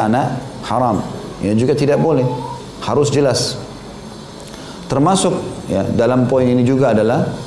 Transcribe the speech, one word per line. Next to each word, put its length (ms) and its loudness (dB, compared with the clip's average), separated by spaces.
anak 240 2
haram. 320 0
Ini 80 2
juga 240 4
tidak 240 2
boleh. 240 2
Harus 320 2
jelas. 400 2
Termasuk 480 2
ya, 160 0
dalam 400 2
poin 240 2
ini 160 4
juga 320 4
adalah 320 2